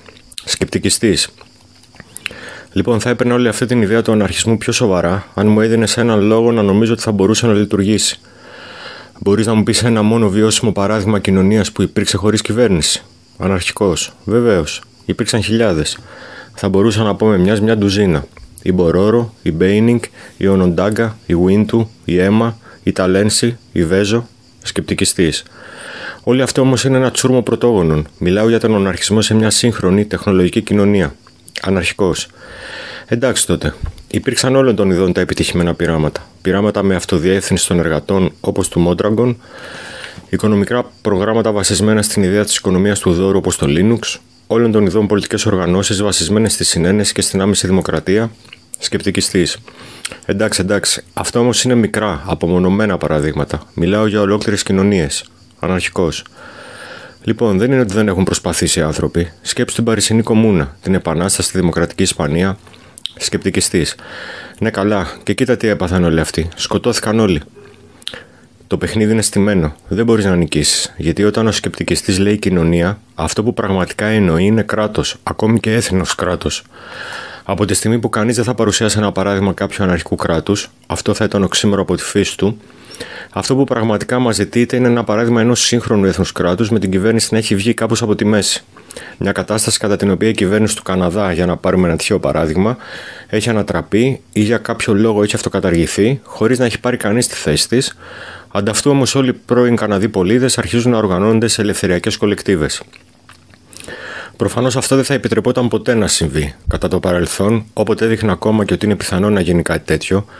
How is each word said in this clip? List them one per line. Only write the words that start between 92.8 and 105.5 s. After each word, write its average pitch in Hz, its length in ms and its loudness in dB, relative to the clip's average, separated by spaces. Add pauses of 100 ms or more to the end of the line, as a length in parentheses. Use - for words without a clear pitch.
έχει 110 220 -2
ανατραπεί 107 720 0 (100)
ή 107 100 0
για 110 160 2
κάποιο 110 360 -2
λόγο 104 300 2
έχει 101 120 -2
αυτοκαταργηθεί, 95 880 0
χωρίς 117 360 -2
να 127 60 2
έχει 113 140 -2
πάρει 123 180 -2
κανείς 117 300 0
τη - 80 -8
θέση - 340 -2
της, 127 280 -2 (540)
ανταυτού 104 400 0
όμως 135 240 2
όλοι 131 140 2
οι 123 40 0 (120)
πρώην 123 300 4
Καναδοί 104 340 0
πολίτες 107 480 2
αρχίζουν 117 340 0
να 117 60 2
οργανώνονται 110 500 2
σε 107 140 -2
ελευθεριακές 95 560 0
κολεκτίβες. 95 640 -2 (1500)
Προφανώς 123 420 -2
αυτό - 180 0
δεν 135 80 4
θα 139 100 -2
επιτρεπόταν 120 540 0